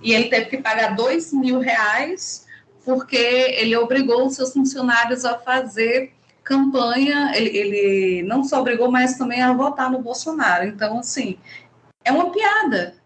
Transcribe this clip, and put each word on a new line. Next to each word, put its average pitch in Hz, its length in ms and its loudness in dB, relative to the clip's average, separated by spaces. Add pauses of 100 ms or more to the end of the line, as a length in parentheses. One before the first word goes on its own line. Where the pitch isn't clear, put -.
E 226 100 0
ele 226 140 2
teve 233 220 0
que 262 100 -6
pagar 220 380 -2
dois 269 360 -2
mil 254 280 0
reais 233 880 -2 (360)
porque 262 320 -2
ele 240 600 2
obrigou 240 500 2
os 269 100 -2
seus 262 160 -4
funcionários 254 720 0
a 233 140 -2
fazer 247 760 -2 (320)
campanha, 269 920 2
ele, 214 220 0
ele 196 680 2
não 233 200 0
só 269 160 0
obrigou, 240 320 2
mas 254 260 2
também 247 240 -2
a 254 120 4
votar 262 360 0
no 254 120 -2
Bolsonaro. 233 640 -2
Então, 214 340 -4
assim, 226 380 -6 (680)
é 240 80 2
uma 349 200 2
piada 403 640 0 (100)